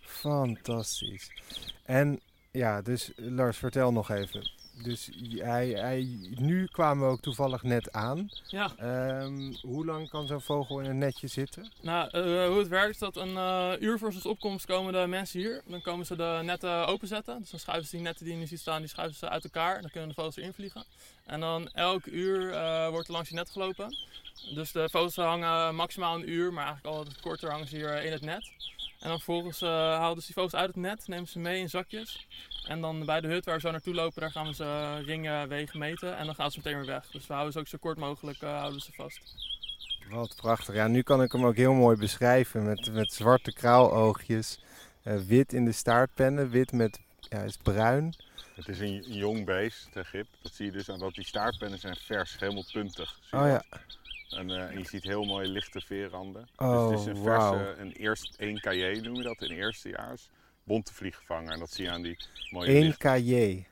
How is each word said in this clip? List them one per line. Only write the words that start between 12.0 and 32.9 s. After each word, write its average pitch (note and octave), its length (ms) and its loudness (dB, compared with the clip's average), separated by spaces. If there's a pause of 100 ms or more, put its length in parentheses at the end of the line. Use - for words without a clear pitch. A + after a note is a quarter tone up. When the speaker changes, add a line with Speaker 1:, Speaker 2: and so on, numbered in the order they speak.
Speaker 2:
eh, F3+ 360 2
hoe F#3 120 4
het G3+ 100 2
werkt F#3+ 260 4
is - 40 -16
dat G3 180 -6
een, F#3 200 -4
eh, F#3 440 0
uur A3 180 2
voor G#3+ 140 -2
zonsopkomst G3 540 -4
komen F#3+ 260 0
de F3+ 140 2
mensen F3+ 340 -4
hier. A3+ 260 -4
Dan F3 140 -10
komen F3 260 -4
ze F3 100 -6
de E3 280 0
netten F3 420 0
openzetten. G#3+ 540 -4
Dus F#3+ 100 -12
dan E3 100 -12
schuiven E3 280 -4
ze - 80 -10
die E3+ 80 -6
netten E3 200 -6
die E3+ 100 -6
je E3 60 -6
nu E3 60 -6
ziet D#3+ 140 -10
staan, D#3 200 -4
die D#3 80 -10
schuiven D#3+ 300 -8
ze E3 100 -8
uit D#3+ 160 -4
elkaar. E3+ 360 -2
Dan E3 100 -12
kunnen D#3+ 180 -8
de D3+ 60 -10
vogels D#3 220 -6
erin F#3 180 -10
vliegen. - 300 -14 (420)
En D3 140 -8
dan E3 280 -4
elk F#3 380 0
uur, F#3 460 -2
eh, D#3+ 360 0
wordt E3 200 -4
er E3+ 60 -10
langs E3 140 -4
je D#3+ 60 -12
net E3+ 160 -6
gelopen. G3 460 -6 (580)
Dus D3+ 180 -6
de D#3+ 180 0
vogels E3+ 260 2
hangen E3 580 2
maximaal E3+ 400 -2
een E3+ 160 -6
uur, F3 220 0
maar D3+ 140 -4
eigenlijk D3 300 -6
altijd D3 240 -10
korter E3 300 -6
hangen D3 180 -6
ze D3+ 80 -10
hier, D3+ 180 -4
eh, D3 100 -4
in D#3+ 80 -2
het D3+ 100 -6
net. E3+ 280 -8 (500)
En D#3 100 -6
dan E3 80 -2
vervolgens, E3+ 440 -4
eh, F3 60 0 (300)
halen E3+ 220 2
ze - 60 -14
die F3 80 -14
vogels F#3 200 -2
uit F3+ 120 2
het F#3 100 -4
net, F#3+ 320 -4
nemen F3 200 -8
ze - 100 -10
mee F3 220 -2
in F3+ 100 -6
zakjes. G#3+ 560 -8 (400)
En D#3+ 140 -6
dan D#3+ 240 -4